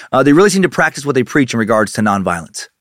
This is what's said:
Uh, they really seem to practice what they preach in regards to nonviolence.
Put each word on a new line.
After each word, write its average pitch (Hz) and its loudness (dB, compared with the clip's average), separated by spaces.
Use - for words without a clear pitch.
Uh, 135 2
they 143 6
really 190 4
seem 190 0
to 170 0
practice 156 -4
what 139 -2
they 127 2
preach 139 -2
in 117 -4
regards 110 0
to 113 -4
nonviolence. 92 -4